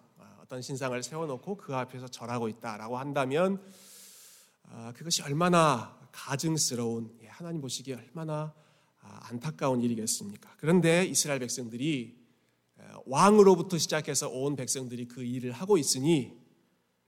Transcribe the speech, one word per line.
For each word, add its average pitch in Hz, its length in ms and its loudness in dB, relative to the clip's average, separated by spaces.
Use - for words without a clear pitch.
아, - 240 -20
어떤 127 180 -12
신상을 127 400 -6
세워놓고 156 560 -8
그 139 180 -8
앞에서 127 320 -8
절하고 120 420 -6
있다라고 113 500 -8
한다면, 143 600 0
아, 117 200 -14
그것이 165 300 -6
얼마나 156 760 2
가증스러운, 120 1120 -4
예, - 40 -20
하나님 170 340 -10
보시기에 131 340 -10
얼마나, 151 580 -8
아, 104 180 -20
안타까운 131 520 -2
일이겠습니까? 110 760 -4
그런데 165 480 4
이스라엘 139 340 0
백성들이, 120 800 -6
에, 107 40 -20
왕으로부터 180 720 8
시작해서 151 520 -2
온 139 260 -2
백성들이 123 520 -6
그 127 160 -12
일을 123 280 -4
하고 185 260 2
있으니, 139 600 2